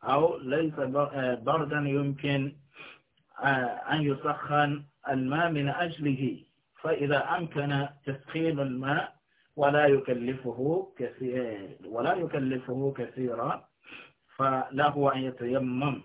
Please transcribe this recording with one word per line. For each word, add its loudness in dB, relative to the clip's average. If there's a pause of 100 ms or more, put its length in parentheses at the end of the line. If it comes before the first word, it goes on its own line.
أو 4
ليس 0
بر-، 0
آه، 0
بردا 0
يمكن، 0 (880)
آه، 0 (460)
أن 2
يسخن 0 (240)
الماء 2
من 0
أجله، -2 (420)
فإذا 2 (180)
أمكن -2 (180)
تسخين -2
الماء -2 (440)
ولا 6
يكلفه 2
كثير، -6 (100)
ولا 0
يكلفه -2
كثيرا، -4 (720)
فله 2
أن -2
يتيمم، -2